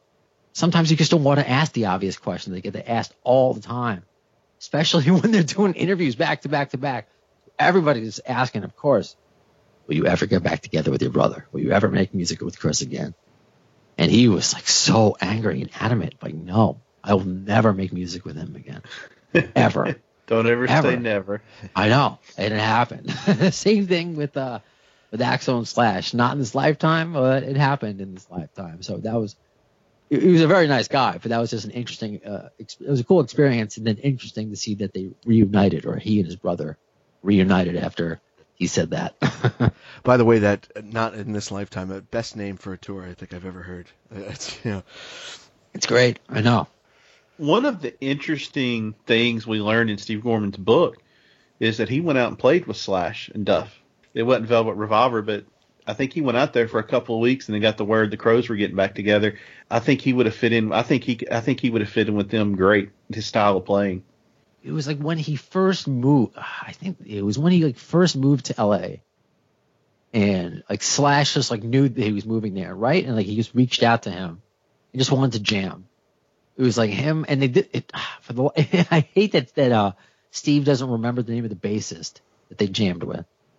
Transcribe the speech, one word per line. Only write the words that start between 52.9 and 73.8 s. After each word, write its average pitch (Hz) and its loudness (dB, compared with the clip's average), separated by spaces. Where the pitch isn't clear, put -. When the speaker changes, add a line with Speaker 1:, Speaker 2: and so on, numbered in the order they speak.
Speaker 2:
and 104 -6
Duff. 104 0
It 117 -2
wasn't 117 2
Velvet 110 2
Revolver, 107 0
but 104 -6
I 120 -6
think 135 -4
he 165 -4
went 123 0
out 135 0
there 117 2
for 113 -2
a 107 -2
couple 120 -2
of 110 0
weeks 127 0
and 107 -4
then 104 -2
got 110 2
the 104 -2
word 110 2
the 107 -8
Crowes 117 2
were 117 -4
getting 101 -2
back 95 0
together. 104 0
I 117 0
think 131 0
he 135 0
would 123 4
have 107 -2
fit 113 2
in. 110 2
I 110 2
think 127 0
he, 117 -4
I 117 0
think 123 -2
he 123 0
would 113 0
have 104 -4
fit 110 0
in 107 -2
with 101 -2
them 104 0
great. 98 2
His 107 -8
style 104 2
of 92 -2
playing. 98 -2
Speaker 1:
It 131 -14
was, 147 -4
like, 147 -6
when 160 -4
he 151 -4
first 185 -2
moved. 131 2
I - -14
think 180 -10
it 101 -6
was 104 0
when 170 4
he, 170 6
like, 127 0
first 170 2
moved 139 2
to - -8
L 104 4
A, 90 -6
and, 95 0
like, 101 -4
Slash 143 2
just, 139 0
like, 107 -4
knew 131 2
that 117 -2
he 107 0
was 101 -4
moving 110 -2
there, 92 -8
right? 127 0
And, 120 -2
like, 98 0
he 104 -4
just 117 -4
reached 123 2